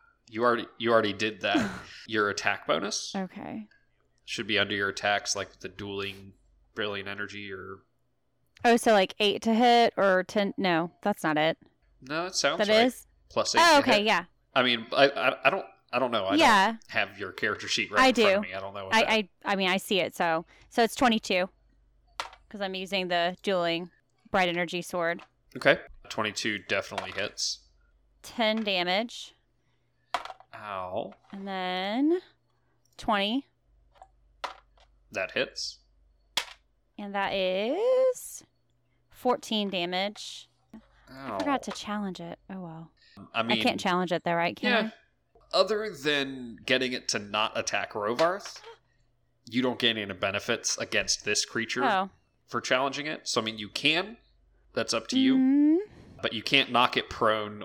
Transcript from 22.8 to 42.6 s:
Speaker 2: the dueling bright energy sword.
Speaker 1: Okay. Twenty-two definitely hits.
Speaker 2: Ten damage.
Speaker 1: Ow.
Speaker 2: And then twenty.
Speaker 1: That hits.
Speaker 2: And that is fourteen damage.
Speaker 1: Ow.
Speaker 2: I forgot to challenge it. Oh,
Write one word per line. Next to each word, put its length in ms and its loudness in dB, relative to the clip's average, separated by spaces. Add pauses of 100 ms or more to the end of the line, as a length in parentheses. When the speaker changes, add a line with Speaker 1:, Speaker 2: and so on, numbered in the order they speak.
Speaker 2:
the 360 0
dueling 460 0 (420)
bright 160 4
energy 340 -2
sword. 400 -4 (340)
Speaker 1:
Okay. 220 6 (300)
Twenty-two 600 -4
definitely 440 -4
hits. 480 -6 (640)
Speaker 2:
Ten 400 -2
damage. 720 -2 (1200)
Speaker 1:
Ow. 560 -6 (180)
Speaker 2:
And 160 -12
then 720 0 (760)
twenty. 500 0 (1700)
Speaker 1:
That 180 -4
hits. 480 -6 (1200)
Speaker 2:
And 140 -10
that 180 -2
is 1080 0 (680)
fourteen 600 -2
damage. 800 -4 (260)
Speaker 1:
Ow. 640 -12
Speaker 2:
I 20 -4
forgot 240 -2
to 80 -10
challenge 480 -6
it. 220 -12 (100)
Oh, 100 -10